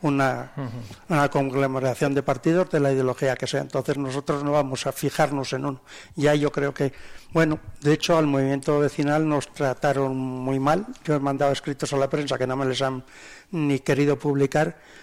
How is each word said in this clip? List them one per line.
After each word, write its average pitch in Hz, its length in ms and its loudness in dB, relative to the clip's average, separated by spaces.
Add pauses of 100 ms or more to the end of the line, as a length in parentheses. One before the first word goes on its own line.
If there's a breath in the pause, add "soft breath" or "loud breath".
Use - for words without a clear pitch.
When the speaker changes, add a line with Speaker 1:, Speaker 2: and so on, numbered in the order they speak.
Speaker 1:
una, 135 540 0
Speaker 2:
Ujú. 120 580 -8
Speaker 1:
una 143 160 4
conglomeración 135 840 0
de 139 80 2
partidos 165 460 0
de 160 100 0
la 139 140 2
ideología 131 420 0
que 127 120 -6
sea. 139 140 -2
Entonces 135 360 -4
nosotros 143 480 -4
no 147 80 2
vamos 139 340 0
a 135 60 -2
fijarnos 143 580 -2
en 135 140 -4
uno. 135 160 -6 (340 loud breath)
Ya 147 200 4
yo 147 180 0
creo 143 200 -2
que, 139 200 -2 (400 loud breath)
bueno, 160 260 2 (220)
de 147 120 4
hecho 165 240 4
al 160 100 4
movimiento 139 520 2
vecinal 147 480 2
nos 147 260 0
trataron 135 600 0
muy 131 420 -4
mal. 156 300 0 (160)
Yo 151 120 0
he 143 40 0
mandado 139 320 0
escritos 139 400 -6
a 143 60 0
la 135 120 2
prensa 143 280 -2
que 127 100 -2
no 127 80 -2
me 139 100 -2
les 127 160 -2
han 131 220 -2 (480 loud breath)
ni 147 280 0
querido 143 380 2
publicar, 147 600 0 (260 loud breath)